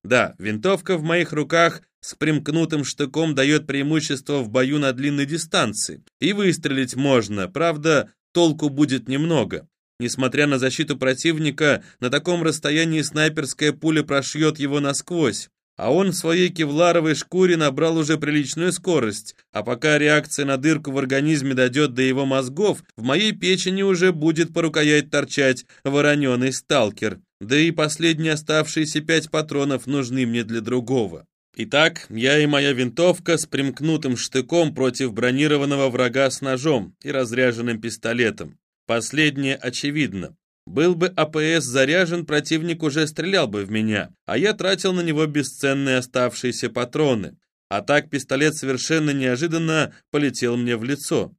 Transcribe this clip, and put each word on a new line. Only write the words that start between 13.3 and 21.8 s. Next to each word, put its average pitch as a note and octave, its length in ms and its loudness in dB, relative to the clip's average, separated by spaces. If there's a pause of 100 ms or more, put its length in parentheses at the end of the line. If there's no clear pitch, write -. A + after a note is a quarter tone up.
пуля D#3 300 0
прошьёт D3+ 560 0
его C#3+ 200 -2
насквозь. C#3 720 -2 (260)
А A2 160 -2
он F#3 200 2
в F3+ 40 -6
своей F3 340 0
кевларовой D#3+ 640 2
шкуре F3+ 420 2
набрал D#3+ 420 0
уже D#3 200 0
приличную D3+ 540 -2
скорость, D3+ 640 -2 (160)
а G#2 100 -4
пока B2 380 0
реакция D3 460 2
на C#3 120 0
дырку D3 340 0
в C3+ 60 -4
организме C#3 560 0
дойдёт B2+ 400 2